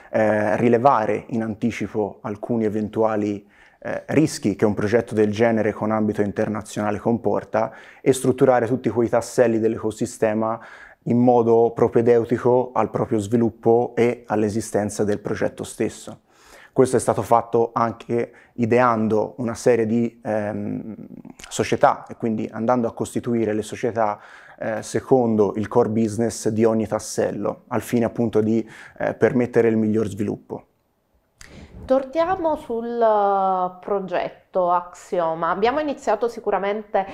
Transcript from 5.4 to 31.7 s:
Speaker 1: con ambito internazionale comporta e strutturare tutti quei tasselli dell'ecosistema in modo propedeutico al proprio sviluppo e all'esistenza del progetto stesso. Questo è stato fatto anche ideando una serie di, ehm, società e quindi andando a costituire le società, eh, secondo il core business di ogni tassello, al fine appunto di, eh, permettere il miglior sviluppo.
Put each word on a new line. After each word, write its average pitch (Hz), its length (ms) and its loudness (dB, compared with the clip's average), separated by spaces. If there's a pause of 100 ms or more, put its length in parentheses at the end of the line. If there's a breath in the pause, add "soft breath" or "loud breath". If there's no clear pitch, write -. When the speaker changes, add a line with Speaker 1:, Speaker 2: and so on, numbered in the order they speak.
Speaker 1:
con 107 200 -4
ambito 107 300 0
internazionale 104 760 -4
comporta 107 760 -2 (280 loud breath)
e 139 120 2
strutturare 127 520 4
tutti 123 240 -2
quei 110 200 0
tasselli 117 500 2
dell'ecosistema 110 1000 -2 (440 loud breath)
in 120 160 2
modo 117 560 4
propedeutico 120 960 2
al 110 160 0
proprio 110 300 -2
sviluppo 117 760 0
e 120 320 0
all'esistenza 107 760 -2
del 101 160 -2
progetto 101 440 -6
stesso. - 580 -8 (520 loud breath)
Questo 127 240 4
è - 20 4
stato 117 220 0
fatto 117 520 2
anche 117 580 -2 (220 soft breath)
ideando 110 840 2
una 117 180 -4
serie 113 300 2
di, 117 380 -2
ehm, 104 720 -6 (520)
società - 600 2
e 110 80 -16
quindi 110 360 -4
andando 117 360 0
a 107 60 -6
costituire 113 600 -2
le 107 100 -2
società, 104 560 -2 (400 loud breath)
eh, 110 240 -6
secondo 113 720 2
il 104 120 -4
core 120 220 2
business 110 600 -2
di 110 160 2
ogni 110 220 2
tassello, 107 840 -4
al 113 120 -4
fine - 240 -2
appunto 107 360 0
di, 110 260 0 (300 loud breath)
eh, 107 160 -4
permettere 117 560 2
il 113 80 2
miglior 110 300 0
sviluppo. 101 580 -8 (1200 loud breath)